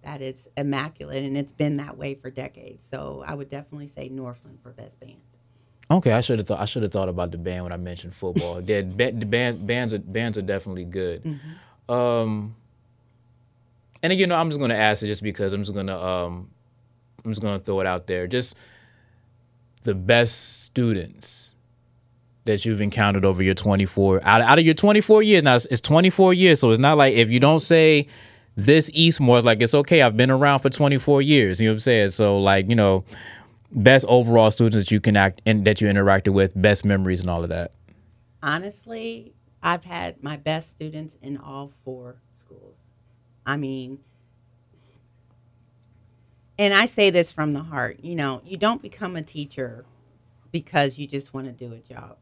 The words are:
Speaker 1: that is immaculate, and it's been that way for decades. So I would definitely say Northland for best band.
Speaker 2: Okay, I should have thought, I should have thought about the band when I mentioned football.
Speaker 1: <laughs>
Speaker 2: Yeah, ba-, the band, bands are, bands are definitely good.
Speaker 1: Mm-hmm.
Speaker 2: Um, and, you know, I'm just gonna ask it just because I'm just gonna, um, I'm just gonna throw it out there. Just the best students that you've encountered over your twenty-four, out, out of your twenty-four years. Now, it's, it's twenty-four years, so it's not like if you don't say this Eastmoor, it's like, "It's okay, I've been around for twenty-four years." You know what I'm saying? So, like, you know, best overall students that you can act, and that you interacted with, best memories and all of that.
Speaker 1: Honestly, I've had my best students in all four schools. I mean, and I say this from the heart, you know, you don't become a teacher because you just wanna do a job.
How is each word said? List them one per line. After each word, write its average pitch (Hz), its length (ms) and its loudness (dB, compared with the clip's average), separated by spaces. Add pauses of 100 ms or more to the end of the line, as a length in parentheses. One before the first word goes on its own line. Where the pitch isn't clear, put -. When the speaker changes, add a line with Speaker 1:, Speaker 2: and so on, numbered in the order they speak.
Speaker 1:
that 147 200 -16
is 131 340 -14
immaculate, 143 640 -8
and 139 140 -6
it's 143 160 -8
been 147 240 -4
that 143 200 -14
way 139 180 -12
for 135 160 -18
decades. - 580 -18
So 139 380 -14
I 156 80 -12
would 139 140 -14
definitely 143 400 -16
say 139 200 -16
Northland 127 540 -16
for 123 80 -20
best 110 280 -20
band. - 180 -20 (720)
Speaker 2:
Okay, 160 200 2
I 113 100 2
should 120 180 -2
have 98 80 -6
thought, 98 120 -4
I - 60 -4
should - 160 -6
have 101 100 -4
thought 95 180 -4
about 87 220 -6
the 85 60 -14
band 90 260 -8
when 87 100 -12
I 87 40 -12
mentioned 87 380 -14
football. 87 460 -6
Speaker 1:
<laughs> 90 40 -12
Speaker 2:
Yeah, 101 160 -2
ba-, 98 300 -4
the 113 160 -8
band, 117 400 -4
bands 120 260 -4
are, 101 60 -6
bands 110 380 -8
are 101 60 -8
definitely 92 420 -8
good. 87 380 -8
Speaker 1:
Mm-hmm. 156 680 -14
Speaker 2:
Um, 113 640 -4 (1500)
and, 175 120 -2
you 190 140 2
know, 175 80 0
I'm 165 140 0
just 147 100 -6
gonna 117 160 -2
ask 107 280 0
it 104 40 -6
just 101 140 -6
because 101 300 -6
I'm 101 100 -6
just 101 120 -8
gonna, 95 260 -8
um, 90 500 -8 (760)
I'm 110 60 -8
just 104 100 -8
gonna 101 180 -6
throw 95 220 -4
it 92 60 -4
out 90 200 -6
there. 90 200 -6
Just 127 280 -6 (1300)
the 107 100 -4
best 113 680 -2
students - 880 -6 (920)
that 104 200 -2
you've 107 160 -2
encountered 101 440 0
over 95 180 2
your 95 120 2
twenty-four, 98 680 0
out, 110 180 6
out 127 160 6
of 170 80 4
your 160 80 4
twenty-four 208 480 4
years. 208 220 4
Now, 131 120 6
it's, 117 100 2
it's - 160 -2
twenty-four 185 520 4
years, 180 280 4
so 123 100 4
it's 113 100 2
not 151 160 4
like 135 180 6
if 113 140 4
you 123 120 2
don't 151 180 4
say 156 480 4 (480)
this 147 360 4
Eastmoor, 151 460 4
it's 120 80 2
like, 113 160 4
"It's 120 140 2
okay, 147 260 4
I've 117 140 4
been 127 160 4
around 139 280 2
for 139 100 0
twenty-four 139 520 2
years." 123 380 2
You 110 80 2
know 110 60 2
what 110 40 -2
I'm - 40 -8
saying? 107 300 2
So, 101 280 2
like, 98 300 2
you 117 60 2
know, 98 280 2 (720)
best 127 340 6
overall 117 420 6
students 110 280 2
that 98 140 -2
you 107 100 2
can 104 160 2
act, 98 280 2
and 107 200 2
that 107 160 2
you 104 80 2
interacted 98 420 2
with, 98 280 2
best 101 260 2
memories 95 340 0
and 90 100 -6
all 85 140 -4
of 85 60 -8
that. 85 240 -8 (680)
Speaker 1:
Honestly, 214 920 -10 (280)
I've 170 220 -4
had 175 400 -12
my 147 140 -10
best 156 340 -8
students 156 500 -16
in 139 160 -12
all 139 360 -18 (100)
four 123 320 -16 (300)
schools. - 320 -20 (680)
I 139 120 -6
mean, 135 420 -10 (2500)
and 202 160 2
I 208 120 4
say 208 240 2
this 170 220 0
from 151 220 -4
the 143 100 -6
heart, 139 380 -8
you 170 140 -12
know, 135 280 -6
you 180 140 -14
don't 220 240 0
become 185 340 -12
a 160 60 -10
teacher 139 640 -12 (680)
because 147 460 -4
you 147 100 -12
just 139 260 -12
wanna 135 180 -12
do 120 220 -18
a 113 200 -20
job. 120 280 -20